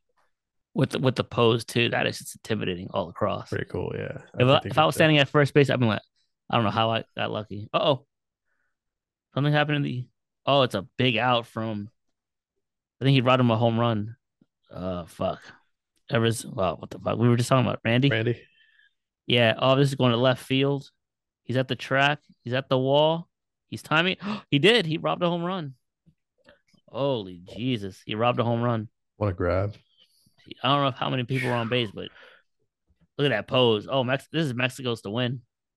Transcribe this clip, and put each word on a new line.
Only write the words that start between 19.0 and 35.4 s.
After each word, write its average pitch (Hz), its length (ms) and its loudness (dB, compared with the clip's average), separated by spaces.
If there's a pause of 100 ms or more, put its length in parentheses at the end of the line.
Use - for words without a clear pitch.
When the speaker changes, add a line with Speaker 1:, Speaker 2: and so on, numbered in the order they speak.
Speaker 1:
Yeah. 120 320 4
Oh, 131 180 2
this 139 120 4
is 135 60 -6
going 127 180 4
to 113 40 2
left 123 260 2
field. 139 460 -2 (560)
He's 120 140 -4
at 127 100 -2
the 123 80 -4
track. 139 440 0 (240)
He's 120 100 -6
at 131 160 -4
the 131 80 2
wall. 151 500 2 (400)
He's - 140 -12
timing. 170 400 0
<gasps> 208 280 -10
He 147 80 4
did. 190 280 4
He 156 100 -4
robbed 170 260 -4
a 175 60 2
home 170 160 -4
run. 170 300 -8 (1120)
Holy 107 540 -4 (140)
Jesus. 104 500 -6
He - 80 -6
robbed 123 260 0
a 110 40 0
home 117 180 0
run. 113 260 -2 (280)
Speaker 2:
What 104 120 0
a 92 60 -2
grab. 92 400 0 (880)
Speaker 1:
I 123 60 0
don't 143 140 2
know 139 60 2
if 131 80 -4
how - 140 -4
many 131 140 -2
people 127 240 -4
were 123 80 0
on 117 120 -4
base, 120 240 -2
but 92 160 -12 (1120)
look 143 80 0
at 123 100 0
that 101 120 -6
pose. 117 420 2
Oh, 131 140 0
Mex-, 131 280 -4
this 160 140 -2
is 123 80 -4
Mexico's 123 480 -6
to 98 80 -10
win. 123 300 -4 (360)